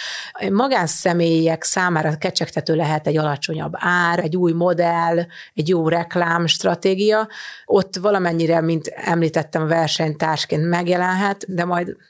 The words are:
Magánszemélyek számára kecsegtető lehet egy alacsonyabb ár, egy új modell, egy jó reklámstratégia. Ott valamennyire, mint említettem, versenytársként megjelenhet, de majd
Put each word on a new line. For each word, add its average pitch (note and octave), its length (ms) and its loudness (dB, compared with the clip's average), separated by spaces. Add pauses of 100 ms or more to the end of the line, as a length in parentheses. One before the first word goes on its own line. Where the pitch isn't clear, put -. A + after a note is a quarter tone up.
(500)
Magánszemélyek E3+ 1120 2
számára D#3+ 540 0
kecsegtető D#3+ 580 -2
lehet D#3 320 0
egy D#3 100 0
alacsonyabb D3+ 600 -4
ár, F3 420 2
egy E3 180 -2
új F3+ 160 2
modell, E3+ 640 2 (360)
egy D#3 140 -2
jó E3 200 2
reklámstratégia. F3 1400 0 (360)
Ott F#3+ 320 2
valamennyire, E3+ 640 2
mint D#3+ 260 0
említettem, D#3+ 800 -2
versenytársként D#3+ 1000 0
megjelenhet, F3+ 840 0
de E3+ 100 0
majd F3 320 -4 (140)